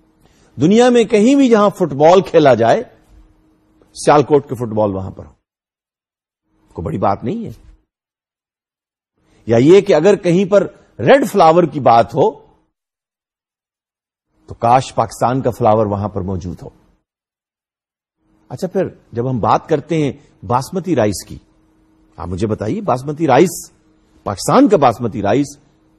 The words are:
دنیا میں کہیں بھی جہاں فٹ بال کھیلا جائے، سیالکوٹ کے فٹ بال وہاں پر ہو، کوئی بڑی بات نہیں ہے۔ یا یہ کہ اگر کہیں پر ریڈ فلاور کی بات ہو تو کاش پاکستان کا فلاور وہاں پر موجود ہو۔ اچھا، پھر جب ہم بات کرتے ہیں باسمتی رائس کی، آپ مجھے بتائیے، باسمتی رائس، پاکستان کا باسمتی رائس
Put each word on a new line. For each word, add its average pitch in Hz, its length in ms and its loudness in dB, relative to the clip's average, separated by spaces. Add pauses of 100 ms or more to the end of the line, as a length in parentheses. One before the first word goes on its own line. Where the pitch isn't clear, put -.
(600)
دنیا 220 280 4
میں 240 140 2
کہیں 240 320 2
بھی 269 140 4
جہاں 208 200 4
فٹ - 120 -6
بال 160 400 4
کھیلا 151 320 4
جائے، 120 300 0 (1080)
سیالکوٹ 147 560 0
کے 131 60 -10
فٹ 107 60 -10
بال 107 340 -4
وہاں 95 160 -10
پر - 140 -20
ہو، 76 80 -20 (1400)
کوئی 90 120 -10
بڑی 101 120 -8
بات 101 260 -4
نہیں 196 220 -8
ہے۔ 110 60 -16 (1900)
یا 113 120 2
یہ 165 240 6
کہ 185 140 0
اگر 185 200 2
کہیں 180 360 -2
پر 196 160 2 (320)
ریڈ 220 300 2
فلاور 175 340 4
کی 151 160 -4
بات 117 360 2
ہو 196 320 -2 (2000)
تو 101 60 -16
کاش 123 420 -2
پاکستان 123 460 -4
کا 123 80 -2
فلاور 110 360 0
وہاں 101 240 -6
پر 98 120 -8
موجود 90 400 -10
ہو۔ - 80 -20 (1800)
اچھا، 170 180 -10
پھر 175 200 -4 (240)
جب 117 180 -6
ہم 127 100 -4
بات - 300 -2
کرتے 156 340 -2
ہیں 135 80 -4 (340)
باسمتی 151 500 -4
رائس 107 300 -2
کی، - 120 -20 (760)
آپ 85 120 -14
مجھے 92 200 -6
بتائیے، 107 340 -6
باسمتی 147 460 -6
رائس، 139 440 0 (520)
پاکستان 180 460 0
کا 196 80 2
باسمتی 120 440 -2
رائس 120 360 -2 (420)